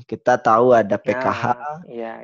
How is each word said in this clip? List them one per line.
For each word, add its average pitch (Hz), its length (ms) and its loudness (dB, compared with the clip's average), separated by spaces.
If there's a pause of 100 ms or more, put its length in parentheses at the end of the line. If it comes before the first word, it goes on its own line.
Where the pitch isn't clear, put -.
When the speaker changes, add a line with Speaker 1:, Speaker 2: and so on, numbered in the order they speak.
Speaker 1:
Kita 123 320 -2
tahu 120 400 4
ada 104 240 0
Speaker 2:
Ya, - 0 -
Speaker 1:
P - 160 -6
K 131 160 -4
H, - 100 -6 (460)
Speaker 2:
iya, 113 240 -12 (120)